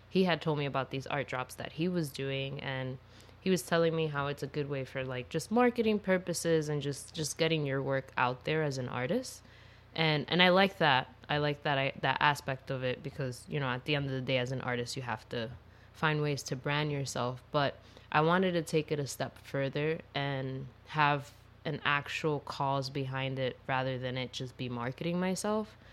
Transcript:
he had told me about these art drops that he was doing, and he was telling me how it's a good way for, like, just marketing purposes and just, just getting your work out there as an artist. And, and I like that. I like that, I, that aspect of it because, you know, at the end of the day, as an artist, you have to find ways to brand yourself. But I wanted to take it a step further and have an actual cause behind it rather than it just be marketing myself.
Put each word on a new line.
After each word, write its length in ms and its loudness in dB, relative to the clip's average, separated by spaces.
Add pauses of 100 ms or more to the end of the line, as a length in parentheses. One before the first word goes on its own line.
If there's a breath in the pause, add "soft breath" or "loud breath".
he 140 4
had 180 2
told 160 2
me 80 0
about 240 -2
these 180 -6
art 200 -2
drops 280 -6
that 180 -10
he 160 0
was 200 0
doing, 520 -4
and 360 -4 (440 loud breath)
he 80 0
was 120 4
telling 320 4
me 140 2
how 200 -2
it's 140 -6
a 60 -4
good 220 -4
way 160 -4
for, 180 -6
like, 240 -6
just 240 -4
marketing 480 4
purposes 680 2
and 120 0
just, 320 -6
just 240 -4
getting 280 2
your 160 0
work 360 -2
out 280 2
there 180 2
as 140 0
an 100 -2
artist. 540 -2 (540 soft breath)
And, 340 2
and 120 4
I 80 8
like 280 6
that. 360 4 (140)
I 120 0
like 240 0
that, 140 2
I, 140 2 (100)
that 200 2
aspect 500 0
of 140 -4
it 180 -2
because, 460 -6
you 100 -2
know, 80 0
at 160 -2
the 120 0
end 100 0
of 60 -4
the 100 -2
day, 160 2
as 160 -2
an 80 -4
artist, 340 -2
you 60 -6
have 280 -6
to 200 -4 (420 soft breath)
find 300 0
ways 220 0
to 120 -6
brand 360 0
yourself. 600 -4
But 240 2 (380 loud breath)
I 80 6
wanted 320 4
to 80 2
take 320 0
it 60 0
a 80 -4
step 360 -6
further 540 -2 (180)
and 520 -4 (200)
have 440 2 (340)
an 180 -4
actual 580 0
cause 480 -2
behind 500 -4
it 180 -2 (100)
rather 300 0
than 200 -4
it 140 -4
just 240 -8
be 140 -6
marketing 500 -4
myself. 560 -2 (180 loud breath)